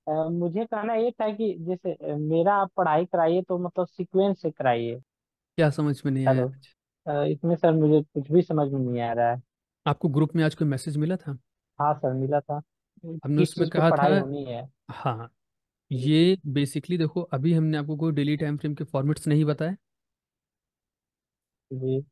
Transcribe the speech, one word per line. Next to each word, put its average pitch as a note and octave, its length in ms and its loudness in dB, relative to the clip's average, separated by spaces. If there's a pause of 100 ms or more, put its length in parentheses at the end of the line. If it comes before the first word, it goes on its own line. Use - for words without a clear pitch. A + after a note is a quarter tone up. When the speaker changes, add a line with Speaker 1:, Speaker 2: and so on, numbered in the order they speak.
Speaker 1:
अ, D#3 220 -2
मुझे F3 360 -2
कहना A3 280 -4
ये A3+ 180 0
था G#3+ 220 -4
कि G#3 260 -4
जैसे, F3 340 -4
अ, D3+ 220 -8
मेरा E3 400 2
आप G3 220 0
पढ़ाई E3 280 2
कराइए F3 360 2
तो F#3 160 -2
मतलब F3+ 300 -4
सीक्वेंस F#3+ 540 -2
से D#3 100 -4
कराइए। A#2+ 500 -2 (540)
Speaker 2:
क्या D#3 140 4
समझ D3 360 0
में C#3+ 60 0
नहीं C3 160 0
आया C3 80 4
Speaker 1:
हेलो। B2+ 140 0
Speaker 2:
आज? - 260 -18 (320)
Speaker 1:
अ, C#3+ 160 -2
इसमें D#3 320 0
सर E3 160 4
मुझे D3+ 300 6
कुछ D3 300 -6
भी F3 100 6
समझ D3+ 300 0
में C3+ 80 -2
नहीं B2 220 -2
आ A#2 120 -2
रहा A#2 180 2
है। B2 100 -4 (460)
Speaker 2:
आपको D3+ 220 0
ग्रुप D3+ 260 2
में D#3+ 80 4
आज D#3 120 2
कोई D#3 120 0
मैसेज C#3+ 300 -4
मिला D#3 180 -2
था? C#3+ 220 -10 (440)
Speaker 1:
हाँ D3 120 2
सर, C#3 200 -2
मिला C3+ 260 0
था। D3 160 -6
Speaker 2:
हमने - 580 -14
Speaker 1:
किस D#3+ 120 -10
Speaker 2:
उसमें D3 200 2
Speaker 1:
चीज़ E3+ 280 -4
की E3+ 60 0
Speaker 2:
कहा E3 100 4
Speaker 1:
पढ़ाई D3 220 4
Speaker 2:
था, G3 80 4
Speaker 1:
होनी C#3 260 -6
है। B2 260 -10 (200)
Speaker 2:
हाँ, A#2 420 -6 (580)
Speaker 1:
जी। C3 60 -4
Speaker 2:
ये D#3+ 400 4 (100)
basically C#3+ 500 -2
देखो, D#3 240 -2
अभी D3+ 320 0
हमने D#3 240 2
आपको D3 200 -6
कोई E3 140 0
डेली C#3+ 260 0
टाइम D3 200 -4
फ्रेम D3 180 -6
के D3+ 80 -8
फॉर्मेट्स C#3+ 440 -2
नहीं D3+ 180 4
बताए D#3 320 -2 (2000)
Speaker 1:
जी। C3 380 -2